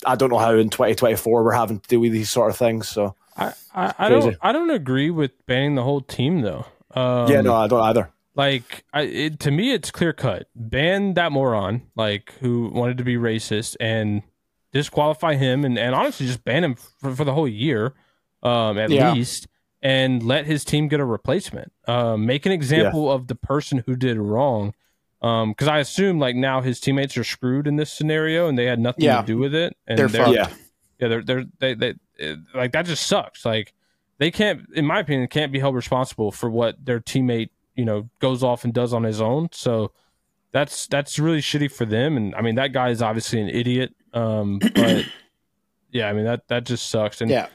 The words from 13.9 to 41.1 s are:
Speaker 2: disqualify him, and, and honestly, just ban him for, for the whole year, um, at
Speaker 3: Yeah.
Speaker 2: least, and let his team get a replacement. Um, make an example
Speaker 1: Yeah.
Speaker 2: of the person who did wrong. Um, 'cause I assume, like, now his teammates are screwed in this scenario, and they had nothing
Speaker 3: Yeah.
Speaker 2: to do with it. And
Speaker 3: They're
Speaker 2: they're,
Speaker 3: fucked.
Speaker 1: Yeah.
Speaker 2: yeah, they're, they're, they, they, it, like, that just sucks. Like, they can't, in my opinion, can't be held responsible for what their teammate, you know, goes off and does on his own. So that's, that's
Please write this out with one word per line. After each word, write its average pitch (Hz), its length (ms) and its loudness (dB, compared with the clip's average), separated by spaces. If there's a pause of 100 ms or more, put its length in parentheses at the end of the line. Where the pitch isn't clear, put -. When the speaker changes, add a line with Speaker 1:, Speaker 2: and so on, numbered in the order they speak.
Speaker 2:
disqualify 151 640 0
him, 135 300 2
and, 123 120 0
and 123 180 0
honestly, 180 320 -2
just 123 180 -6
ban 139 180 0
him 135 120 -2
for, - 400 -10
for 147 80 -2
the 135 100 0
whole 156 140 0
year, 117 480 -2 (480)
um, 113 340 2
at 110 140 0
Speaker 3:
Yeah. 127 220 6
Speaker 2:
least, - 340 -4 (340)
and 131 400 2
let 135 240 0
his 151 180 -2
team 151 240 0
get 147 120 0
a 143 60 0
replacement. - 680 -4 (160)
Um, 117 400 0
make 135 180 0
an 190 60 2
example 156 560 0
Speaker 1:
Yeah. 139 60 0
Speaker 2:
of 127 140 -4
the 127 60 -8
person 139 540 -4
who 127 80 -2
did 123 240 -2
wrong. 107 560 -2 (440)
Um, 113 360 0
'cause 139 120 -2
I 151 120 2
assume, 180 400 0
like, 127 160 0
now 131 260 0
his 127 180 -4
teammates 139 380 -2
are 117 60 -2
screwed 131 420 -4
in 147 120 0
this 151 140 -4
scenario, 156 560 0
and 143 80 0
they 120 100 2
had 120 140 0
nothing 123 260 0
Speaker 3:
Yeah. 127 160 4
Speaker 2:
to 104 40 -6
do 110 140 -2
with 139 160 -2
it. 170 200 -2 (120)
And 113 100 -2
Speaker 3:
They're 202 100 4
Speaker 2:
they're, 110 180 2
Speaker 3:
fucked. 127 100 6
Speaker 1:
Yeah. 98 140 2 (500)
Speaker 2:
yeah, 123 80 0
they're, 113 160 0
they're, 127 220 -2 (120)
they, 131 160 0
they, 117 200 -4 (240)
it, 76 200 -8 (160)
like, 127 200 -2
that 165 120 0
just 165 220 -4
sucks. - 380 -2
Like, 110 280 -2 (460)
they 156 100 2
can't, 202 460 -2
in 151 100 0
my 170 140 0
opinion, 139 280 -2
can't 151 240 -2
be 139 60 -2
held 135 160 0
responsible 123 580 -2
for 120 200 -4
what 113 340 -2
their 120 140 -2
teammate, 120 500 -2 (260)
you 123 100 -2
know, 107 240 -2 (100)
goes 131 240 0
off 123 200 0
and 120 100 -2
does 120 180 0
on 117 120 0
his 110 180 -2
own. 139 300 0
So 110 400 -2 (600)
that's, - 360 -4
that's 143 320 -4